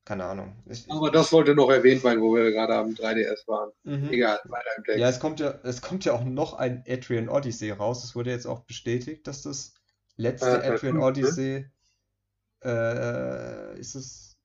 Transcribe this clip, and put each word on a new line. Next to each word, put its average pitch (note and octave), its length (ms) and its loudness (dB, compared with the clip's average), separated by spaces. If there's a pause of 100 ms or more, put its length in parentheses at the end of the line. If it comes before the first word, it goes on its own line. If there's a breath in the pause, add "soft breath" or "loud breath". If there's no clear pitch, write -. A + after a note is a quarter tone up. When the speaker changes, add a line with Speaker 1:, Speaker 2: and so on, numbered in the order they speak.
Speaker 1:
keine G2 200 -6
Ahnung. G2 400 -10
Ich, - 260 -14
Speaker 2:
Aber D#3 160 0
Speaker 1:
ich C#3+ 60 2
Speaker 2:
das D#3 160 6
sollte D3 260 8
noch C3+ 140 8
erwähnt C3 340 8
werden, A#2 180 4
wo A2+ 140 4
wir A#2 160 4
gerade A2+ 240 2
am A2 180 0
drei A2+ 200 -2
D A2 100 2
S G#2+ 240 -4
waren. C3 240 -4 (120)
Speaker 1:
Mhm. C#3+ 260 -6
Speaker 2:
Egal, A#2 360 2
weiter A#2+ 320 -8
im A2 60 -14
Text. G#2+ 160 0
Speaker 1:
Ja, A#2+ 100 4
es B2+ 120 0
kommt D#3 180 -4
ja, C#3+ 240 -4
es B2 180 -8
kommt F#3+ 220 -8
ja D#3 100 2
auch A#2+ 120 -2
noch C3 280 -4
ein B2+ 340 -4
Adrian B2 420 -4
Odyssey A#2 420 -4
raus. G#2+ 320 -4
Es - 120 -14
wurde A#2+ 160 -4
jetzt A#2+ 140 -8
auch B2 200 -10
bestätigt, B2 640 -8
dass C#3 160 -10
das - 320 -12 (420)
letzte A#2 300 -2
Speaker 2:
Äh, B2 120 4
Teil B2+ 140 0
Speaker 1:
Adrian A2 60 2
Speaker 2:
fünf, C3 160 -2
ne? C#3+ 100 2
Speaker 1:
Odyssey, C3+ 680 -2 (920)
äh, A#2 1120 -4
ist - 160 -14
es - 500 -16